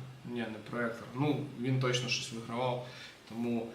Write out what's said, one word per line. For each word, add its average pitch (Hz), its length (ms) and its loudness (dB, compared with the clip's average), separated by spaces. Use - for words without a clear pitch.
Ні, 120 140 -2
не 110 200 -2
проектор. 120 460 0
Ну, 139 300 4
він 131 200 4
точно 127 300 4
щось - 220 0
вигравав. 120 560 0
Тому, 117 460 2